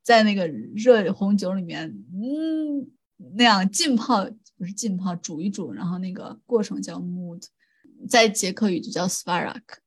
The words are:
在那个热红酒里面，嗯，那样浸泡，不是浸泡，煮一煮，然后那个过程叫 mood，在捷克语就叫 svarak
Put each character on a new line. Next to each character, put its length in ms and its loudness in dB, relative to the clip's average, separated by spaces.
在 220 8
那 100 4
个 140 0
热 640 4
红 240 2
酒 160 0
里 80 -2
面， 260 -8
嗯， 800 -4
那 80 4
样 260 6
浸 260 0
泡， 320 0
不 80 -8
是 80 -8
浸 240 -4
泡， 180 -4
煮 240 -10
一 80 -4
煮， 240 -6
然 160 -8
后 120 -4
那 120 -6
个 360 -14
过 160 2
程 180 -6
叫 160 -10
mood， 460 -10
在 180 6
捷 240 -2
克 200 0
语 80 0
就 120 -8
叫 160 -2
svarak 540 -4